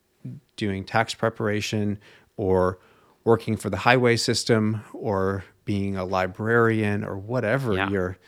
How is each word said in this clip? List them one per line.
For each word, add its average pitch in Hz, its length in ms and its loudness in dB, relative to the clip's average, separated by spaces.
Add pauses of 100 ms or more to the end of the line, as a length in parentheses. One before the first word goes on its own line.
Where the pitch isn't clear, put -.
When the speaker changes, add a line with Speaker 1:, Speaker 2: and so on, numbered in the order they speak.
(560)
Speaker 1:
doing 98 280 -4
tax 113 300 -2
preparation 104 840 -2 (380)
or 92 420 2 (460)
working 110 320 2
for 101 140 -6
the 104 80 -2
highway 120 380 4
system 107 640 0 (100)
or 98 520 -2 (200)
being 98 320 -4
a 92 80 -4
librarian 107 1000 0
or 95 140 -6
whatever 113 560 -2
Speaker 2:
Yeah. 95 160 0
Speaker 1:
your, 92 380 -2